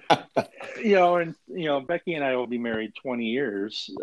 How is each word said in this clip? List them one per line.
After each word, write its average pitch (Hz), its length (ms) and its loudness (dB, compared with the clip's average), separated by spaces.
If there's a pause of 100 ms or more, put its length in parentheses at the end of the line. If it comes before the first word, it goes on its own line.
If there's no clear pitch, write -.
(840)
you 208 120 6
know, 175 200 6
and, 170 180 0 (140)
you 180 180 -6
know, 143 140 0
Becky 170 340 -4
and 151 100 -2
I 131 120 2
will 123 100 0
be 120 120 -4
married 113 440 -4
twenty 120 260 -4
years, 110 600 -2 (140)